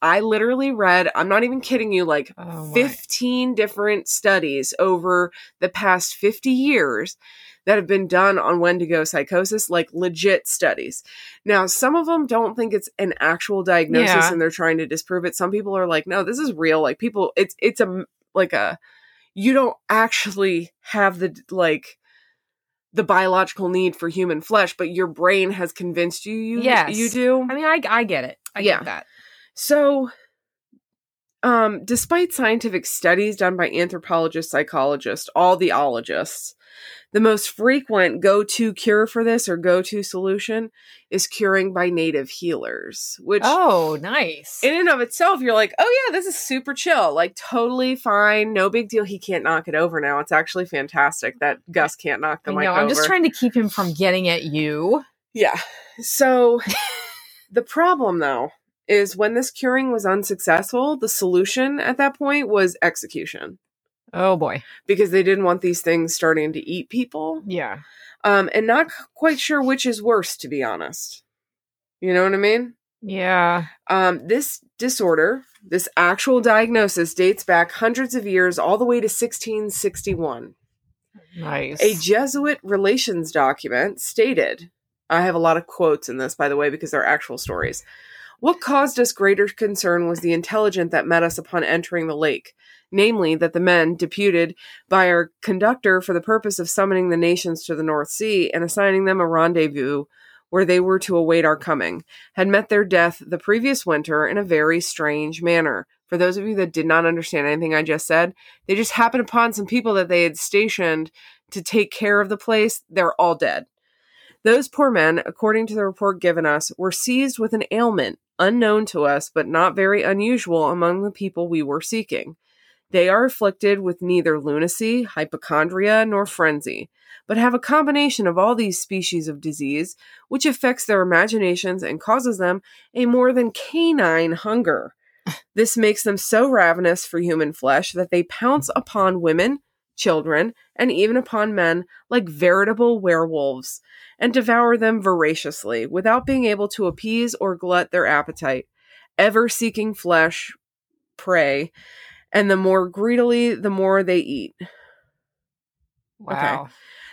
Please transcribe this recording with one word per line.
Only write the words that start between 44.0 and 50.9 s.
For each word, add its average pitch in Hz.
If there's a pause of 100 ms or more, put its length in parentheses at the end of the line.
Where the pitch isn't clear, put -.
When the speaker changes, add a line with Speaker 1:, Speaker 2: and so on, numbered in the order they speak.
Speaker 1:
in 269
and 349
of 277
itself, 330
you're 247
like, 214
"Oh 508
yeah, 370
this 359
is 370
super 262
chill. 254
Like, 175
totally 254
fine. 214
No 190
big 220
deal. 214
He 196
can't 180
knock 160
it 160
over 165
now." 143
It's 151
actually 165
fantastic 143